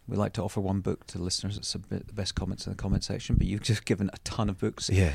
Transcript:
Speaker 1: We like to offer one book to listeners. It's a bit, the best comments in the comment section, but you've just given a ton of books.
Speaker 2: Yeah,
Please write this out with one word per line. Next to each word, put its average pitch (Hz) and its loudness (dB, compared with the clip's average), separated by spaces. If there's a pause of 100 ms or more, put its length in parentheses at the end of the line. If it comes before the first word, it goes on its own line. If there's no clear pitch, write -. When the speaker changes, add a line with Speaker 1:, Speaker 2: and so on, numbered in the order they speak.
Speaker 1:
We - -2
like 101 0
to 92 -2
offer 101 -2
one 95 2
book 95 -4
to - -10
listeners. 92 -2
It's - -6
a 90 -6
bit, 95 -6
the - -14
best 101 -4
comments 92 -4
in 95 -6
the 92 -6
comment 98 2
section, 98 0
but 95 6
you've 101 -2
just - 2
given 98 2
a - -14
ton - -2
of 95 -6
books. - -2
Speaker 2:
Yeah, 92 6